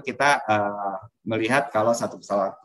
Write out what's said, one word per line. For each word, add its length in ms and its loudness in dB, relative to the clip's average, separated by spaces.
kita, 420 2
eh, 520 0
melihat 480 0
kalau 240 2
satu 240 -6
pesawat 440 -2